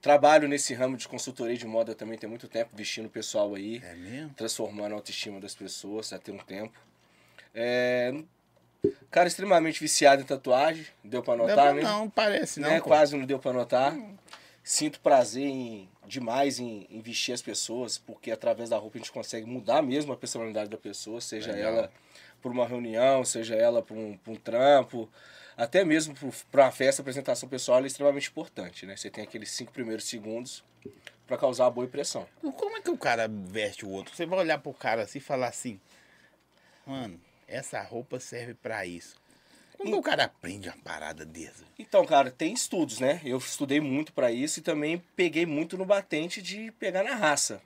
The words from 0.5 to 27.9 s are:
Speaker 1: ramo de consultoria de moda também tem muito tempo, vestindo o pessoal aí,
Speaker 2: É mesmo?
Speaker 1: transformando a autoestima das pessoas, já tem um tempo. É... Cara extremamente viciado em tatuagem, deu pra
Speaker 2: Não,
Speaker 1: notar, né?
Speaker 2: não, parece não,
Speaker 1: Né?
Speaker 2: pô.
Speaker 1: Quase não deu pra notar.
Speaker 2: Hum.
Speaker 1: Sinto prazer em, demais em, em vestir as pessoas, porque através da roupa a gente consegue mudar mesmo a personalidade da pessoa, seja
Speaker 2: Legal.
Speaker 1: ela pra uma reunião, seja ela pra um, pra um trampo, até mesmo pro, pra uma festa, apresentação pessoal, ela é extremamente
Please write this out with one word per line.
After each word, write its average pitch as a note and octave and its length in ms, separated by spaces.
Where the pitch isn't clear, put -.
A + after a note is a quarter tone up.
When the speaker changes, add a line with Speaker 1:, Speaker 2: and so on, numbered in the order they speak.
Speaker 1:
ramo B2+ 220
de - 100
consultoria B2 500
de A#2+ 100
moda A2+ 280
também A2 240
tem A2 100
muito A#2 200
tempo, A2+ 260
vestindo A2 320
o A2 40
pessoal G#2 440
aí, G#2+ 300
Speaker 2:
É F2 100
mesmo? A#2+ 400
Speaker 1:
transformando G#2 580
a G#2 40
autoestima G#2 440
das G2 140
pessoas, G#2 540
já F#2 100
tem G2+ 160
um G2 40
tempo. - 400
É... B2 600
Cara F3 180
extremamente E3+ 520
viciado C#3+ 420
em - 20
tatuagem, C#3+ 640
deu A#2+ 180
pra B2 140
Speaker 2:
Não, A#2 100
Speaker 1:
notar, - 280
né? C#3+ 80
Speaker 2:
não, G#3+ 260
parece G#3 520
não, D3 100
Speaker 1:
Né? D#3+ 100
Speaker 2:
pô. D#3+ 60
Speaker 1:
Quase D3+ 300
não C3+ 100
deu C3+ 120
pra C3 140
notar. B2+ 420
Speaker 2:
Hum. G#3 220
Speaker 1:
Sinto - 380
prazer C3 460
em, A#2 420
demais B2 540
em, A2 300
em A2 100
vestir A#2 320
as B2 100
pessoas, A2+ 560
porque - 320
através A2+ 400
da A#2 60
roupa G#2+ 220
a - 20
gente - 120
consegue A2+ 340
mudar B2 360
mesmo C#3+ 300
a A#2 40
personalidade A2 520
da G#2+ 80
pessoa, G#2+ 440
seja A2 320
Speaker 2:
Legal. G#2+ 200
Speaker 1:
ela A2+ 200
pra B2+ 80
uma A#2+ 160
reunião, A#2+ 580
seja A2+ 300
ela A#2 280
pra A2 140
um, G#2+ 220
pra A2+ 140
um A2 40
trampo, B2+ 720
até C#3+ 280
mesmo D#3 300
pro, C3+ 160
pra C3+ 120
uma B2+ 60
festa, C3+ 320
apresentação C3 460
pessoal, B2+ 300
ela C3+ 80
é - 20
extremamente C#3+ 420